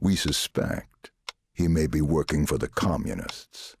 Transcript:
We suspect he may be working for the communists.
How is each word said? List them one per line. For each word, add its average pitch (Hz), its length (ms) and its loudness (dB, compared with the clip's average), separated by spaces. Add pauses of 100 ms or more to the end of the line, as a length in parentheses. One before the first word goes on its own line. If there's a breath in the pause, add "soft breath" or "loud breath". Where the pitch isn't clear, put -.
We 98 140 4
suspect - 960 -4 (420)
he 87 140 0
may 82 180 4
be 78 160 0
working 73 440 2
for - 120 0
the 58 120 -2
communists. - 1120 -4